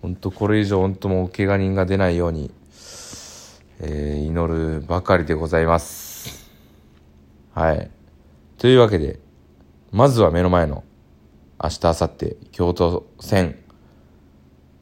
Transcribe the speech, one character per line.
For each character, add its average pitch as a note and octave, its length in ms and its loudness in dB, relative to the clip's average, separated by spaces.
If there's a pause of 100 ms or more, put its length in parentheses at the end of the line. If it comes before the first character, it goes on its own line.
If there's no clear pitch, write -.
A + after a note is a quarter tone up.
ほ F2+ 60 -8
ん F2+ 80 -6
と F#2+ 160 -8
こ G#2 160 -2
れ G#2+ 120 2
以 G#2 60 0
上、 G2 140 2
ほ F#2+ 80 2
ん F#2+ 80 -4
と G2 120 -6
も F#2 180 0
う - 20 -6
怪 G2 180 -2
我 G2 100 2
人 F#2+ 180 0
が F#2 120 0
出 F#2+ 100 0
な F#2+ 140 2
い E2+ 60 0
よ E2+ 120 0
う E2 40 -2
に、 D2+ 180 -6 (1300)
え D2 380 -6
ー、 D2 80 -2
祈 E2 280 -2 (260)
る - 0 -
ば E2+ 220 -2
か F#2+ 140 2
り E2+ 80 2
で D#2+ 100 0
ご D#2+ 120 -4
ざ D#2+ 160 2
い E2 40 2
ま E2 120 4
す。 - 720 -12 (1040)
は D#2+ 200 0
い。 D#2 160 -8 (680)
と - 80 0
い B2+ 80 8
う B2 60 8
わ A2 100 6
け G2 80 0
で、 D2 220 -6 (720)
ま A#2 160 6
ず A#2+ 120 2
は F2 120 6
目 E2+ 100 0
の F2+ 80 2
前 F2 160 4
の、 C#2 160 -8 (800)
明 F2 80 -2
日、 - 140 -10
明 E2+ 60 4
後 E2 180 -2 (100)
日、 - 180 -6 (140)
京 F2 240 -2
都 F2 320 0 (140)
戦。 F2 360 0 (1300)